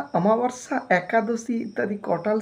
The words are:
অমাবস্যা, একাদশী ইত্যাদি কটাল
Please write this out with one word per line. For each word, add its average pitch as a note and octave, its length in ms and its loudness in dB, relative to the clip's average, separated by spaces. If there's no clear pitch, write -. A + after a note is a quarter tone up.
অমাবস্যা, A#3 560 2
একাদশী A3+ 560 -2
ইত্যাদি G#3 320 -4
কটাল G#3 340 0